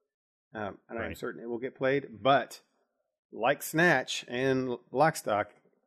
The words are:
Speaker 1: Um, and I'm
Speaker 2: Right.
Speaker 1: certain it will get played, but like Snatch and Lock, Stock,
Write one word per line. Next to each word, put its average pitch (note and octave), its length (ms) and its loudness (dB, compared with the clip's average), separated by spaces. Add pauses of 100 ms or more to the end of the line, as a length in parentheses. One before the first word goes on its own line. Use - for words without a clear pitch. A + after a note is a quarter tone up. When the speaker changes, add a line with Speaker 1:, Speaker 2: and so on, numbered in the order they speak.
(540)
Speaker 1:
Um, G#2 240 -8 (100)
and A#2 100 -10
I'm A2 100 -6
Speaker 2:
Right. - 100 -10
Speaker 1:
certain G2+ 240 -8
it A#2 60 -10
will A#2+ 100 -4
get B2 160 -8
played, C3+ 480 -2
but B2+ 380 2 (720)
like A#2+ 300 0
Snatch D#3 680 2
and C3 500 0 (140)
Lock, D3+ 240 4
Stock, G#2 360 0 (340)